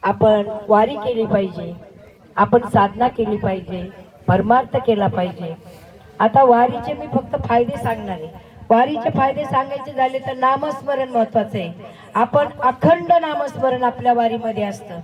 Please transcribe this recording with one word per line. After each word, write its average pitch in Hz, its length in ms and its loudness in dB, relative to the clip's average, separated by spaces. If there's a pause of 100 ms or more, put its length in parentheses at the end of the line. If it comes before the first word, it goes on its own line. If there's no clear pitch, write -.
आपण 208 460 2 (200)
वारी 214 260 4
केली 247 320 -2
पाहिजे, 180 480 -2 (640)
आपण 226 320 2
साधना 208 400 0
केली 214 280 -2
पाहिजे, 185 540 -6 (380)
परमार्थ 220 480 2
केला 220 300 0
पाहिजे. 180 500 -4 (640)
आता 226 260 6
वारीचे 247 480 4
मी - 140 -10
फक्त - 380 -4
फायदे 240 380 0
सांगणार 214 320 -4
आहे. 160 340 -16 (220)
वारीचे 254 400 2
फायदे 269 340 0
सांगायचे 269 480 -4
झाले 262 260 -2
तर 262 160 -6
नामस्मरण 269 760 -2
महत्वाचं 220 500 0
आहे. 170 140 -6 (420)
आपण 285 320 2 (140)
अखंड 330 520 2
नामस्मरण 285 720 0
आपल्या 240 300 0
वारीमध्ये 220 520 0
असतं. 196 400 -10